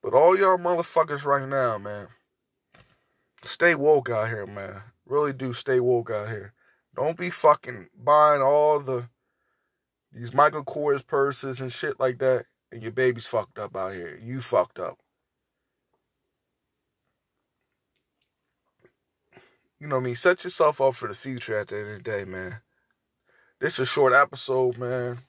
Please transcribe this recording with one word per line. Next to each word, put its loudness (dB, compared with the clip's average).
But -4
all 8
y'all 4
motherfuckers 0
right 0
now, 0
man, -12
stay 2
woke 4
out 0
here, -6
man. -14
Really 0
do -8
stay 0
woke 0
out -6
here. -12
Don't -4
be -6
fucking 0
buying 4
all 4
the, -6
these -12
Michael 2
Kors -2
purses -2
and -8
shit -8
like 0
that, 2
and -14
your -8
baby's 0
fucked -4
up -10
out -6
here. -12
You -10
fucked -2
up. -8
You -14
know -2
what 0
I -4
mean? -4
Set 2
yourself 0
up 4
for -10
the -10
future -8
at -6
the -8
end -8
of -12
the -18
day, -6
man. -10
This -2
is -6
a 0
short 4
episode, 2
man. -6